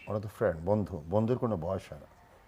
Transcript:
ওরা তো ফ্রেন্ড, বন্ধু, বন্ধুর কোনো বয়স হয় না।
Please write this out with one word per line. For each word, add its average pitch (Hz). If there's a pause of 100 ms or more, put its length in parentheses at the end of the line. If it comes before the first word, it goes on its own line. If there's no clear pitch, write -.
ওরা 104
তো 104
ফ্রেন্ড, 98
বন্ধু, 92
বন্ধুর 110
কোনো 113
বয়স 92 (100)
হয় 76
না। - (420)